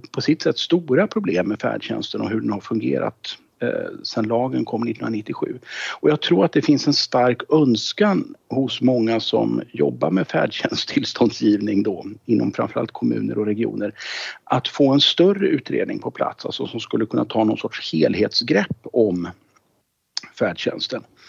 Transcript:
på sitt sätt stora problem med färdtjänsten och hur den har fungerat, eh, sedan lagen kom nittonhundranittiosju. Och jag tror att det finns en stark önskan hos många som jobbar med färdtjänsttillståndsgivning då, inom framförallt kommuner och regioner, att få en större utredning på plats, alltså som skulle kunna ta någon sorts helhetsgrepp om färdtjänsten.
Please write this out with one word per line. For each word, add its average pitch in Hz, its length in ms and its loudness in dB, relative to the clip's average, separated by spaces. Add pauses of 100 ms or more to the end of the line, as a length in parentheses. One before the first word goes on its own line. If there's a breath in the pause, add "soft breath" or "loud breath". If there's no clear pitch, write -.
(120)
på - 80 -6
sitt 151 220 0
sätt - 160 0
stora 165 480 2
problem 104 420 -2
med 104 120 -4
färdtjänsten 110 600 -6
och 101 100 -4
hur 110 100 -2
den 110 120 -2
har 101 80 -4
fungerat, - 800 -4 (240)
eh, - 60 -2 (340)
sedan - 220 -4
lagen 123 400 0
kom 113 160 -4
nittonhundranittiosju. 113 800 -6 (420 loud breath)
Och 151 100 4
jag 151 120 0
tror 180 220 4
att 165 80 2
det 143 100 2
finns 143 240 4
en 147 60 4
stark 123 500 2 (100)
önskan 156 800 2 (160)
hos 127 300 -2
många 113 400 4
som 113 420 0 (100)
jobbar 69 380 0
med - 180 2
färdtjänsttillståndsgivning - 1500 0
då, 98 240 -2 (180)
inom 113 280 2
framförallt 117 400 -4
kommuner 110 460 -2
och 107 80 0
regioner, 107 480 -2 (500 loud breath)
att - 240 -2
få 139 240 4
en 143 80 6
större 190 460 4
utredning - 520 0
på - 120 -8
plats, - 360 -6
alltså - 200 -6
som 113 140 -6
skulle - 260 -2
kunna 123 180 0
ta 113 200 0
någon 110 140 2
sorts - 340 -8
helhetsgrepp 110 920 2
om 90 460 2 (1120)
färdtjänsten. - 640 -4 (260 loud breath)